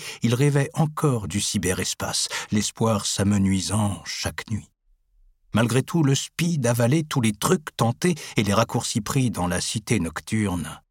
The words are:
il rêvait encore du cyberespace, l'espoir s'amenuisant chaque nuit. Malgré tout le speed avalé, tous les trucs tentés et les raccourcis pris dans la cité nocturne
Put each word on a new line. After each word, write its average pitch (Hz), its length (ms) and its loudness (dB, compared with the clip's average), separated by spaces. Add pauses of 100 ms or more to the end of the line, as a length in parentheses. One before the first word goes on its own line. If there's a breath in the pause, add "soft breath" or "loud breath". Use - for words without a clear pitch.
(220 loud breath)
il 117 120 2
rêvait 139 400 2
encore 147 540 0
du 98 140 -2
cyberespace, 95 880 -2 (220 loud breath)
l'espoir 107 540 0
s'amenuisant 98 1000 0
chaque - 440 -8
nuit. 107 200 -6 (840)
Malgré 117 300 2
tout 170 180 0
le 139 140 4
speed 160 500 -2
avalé, 120 380 4
tous 156 160 -2
les 110 140 2
trucs - 420 -2
tentés 123 400 2 (220 loud breath)
et 117 60 4
les 101 100 2
raccourcis 117 480 0
pris 127 300 0
dans 87 160 -2
la 90 120 0
cité 110 400 -2
nocturne 90 920 -2